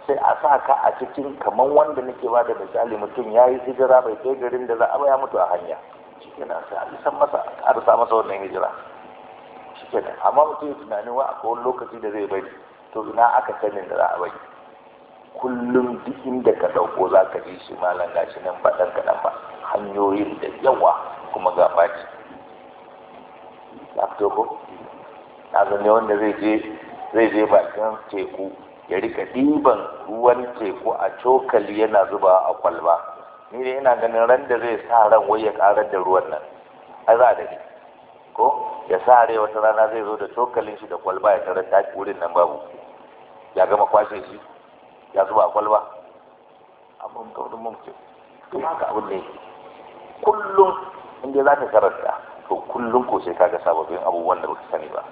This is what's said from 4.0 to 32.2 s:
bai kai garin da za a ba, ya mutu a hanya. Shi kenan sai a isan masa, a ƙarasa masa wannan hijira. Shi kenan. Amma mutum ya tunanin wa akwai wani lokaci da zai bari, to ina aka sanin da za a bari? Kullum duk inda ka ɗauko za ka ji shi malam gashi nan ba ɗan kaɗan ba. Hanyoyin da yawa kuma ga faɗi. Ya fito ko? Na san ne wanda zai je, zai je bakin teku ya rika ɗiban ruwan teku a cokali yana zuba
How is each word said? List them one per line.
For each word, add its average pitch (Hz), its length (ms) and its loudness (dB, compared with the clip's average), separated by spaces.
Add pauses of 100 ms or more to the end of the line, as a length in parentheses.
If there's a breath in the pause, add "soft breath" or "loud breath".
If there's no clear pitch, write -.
bai 113 140 -4
kai 131 200 -4
garin 123 320 -6
da 117 100 -2
za 113 80 2
a - 120 0
ba, 143 100 0
ya 135 100 4
mutu 131 200 -4
a 90 120 2
hanya. 87 260 -4 (420)
Shi - 140 -20
kenan - 340 -10
sai - 120 -10
a - 120 -8
isan - 280 -6
masa, - 260 0
a - 300 -2
ƙarasa 113 240 2
masa 113 180 0
wannan 101 300 -2
hijira. 92 240 -4 (1000)
Shi - 160 -20
kenan. - 320 -6
Amma 123 260 4
mutum 151 240 -8
ya 139 60 -8
tunanin 110 380 -10
wa 131 120 -2
akwai - 260 -6
wani 120 140 -6
lokaci 120 340 -6
da 110 120 -8
zai 104 160 -6
bari, 95 240 -8 (380)
to 110 140 -8
ina 110 300 2
aka 120 240 2
sanin 101 320 -4
da 87 60 -6
za 87 120 2
a 85 120 -2
bari? 87 200 -8 (960)
Kullum 123 680 -2
duk - 200 -10
inda 123 320 0
ka - 140 -2
ɗauko 90 440 -2
za 95 140 6
ka - 140 -8
ji 90 200 -16
shi - 160 -18
malam 90 360 -4
gashi - 300 -4
nan 90 180 -8
ba 87 120 2
ɗan 90 200 0
kaɗan - 280 -2
ba. - 140 -4 (300)
Hanyoyin 101 760 -2
da - 80 -6 (120)
yawa 127 340 4 (340)
kuma 92 240 -2
ga 87 180 4
faɗi. 85 320 0 (1900)
Ya - 160 -2
fito 101 220 0
ko? - 280 -2 (920)
Na 98 140 4
san 101 180 -2
ne 104 60 4
wanda 107 280 4
zai 104 160 0
je, 107 200 0 (580)
zai 113 180 4
je 107 160 2
bakin 104 520 0 (120)
teku 95 420 -8 (340)
ya 90 140 -4
rika 104 260 -4
ɗiban 135 540 2 (280)
ruwan 123 340 4 (140)
teku 110 360 -4
a 98 180 -2 (120)
cokali 113 580 2
yana 107 300 4
zuba 95 400 4